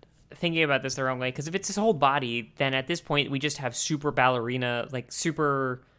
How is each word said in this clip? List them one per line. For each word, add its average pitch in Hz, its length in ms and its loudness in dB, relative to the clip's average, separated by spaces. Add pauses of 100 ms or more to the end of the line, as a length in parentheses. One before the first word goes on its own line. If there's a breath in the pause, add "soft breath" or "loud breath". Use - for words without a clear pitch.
(360)
thinking 165 280 2
about 139 200 2
this 131 120 -4
the 139 100 -2
wrong 131 140 -2
way, 127 120 -2
'cause 143 160 -6
if 165 80 -4
it's 190 120 -4
his - 100 -4
whole 214 160 4
body, 135 640 2
then 135 160 0
at 131 140 0
this 170 140 -2
point 147 300 0
we 139 80 -2
just 143 180 -2
have 127 180 -4
super 147 360 -2
ballerina, 123 800 2
like, 127 200 -8
super 139 680 0 (180)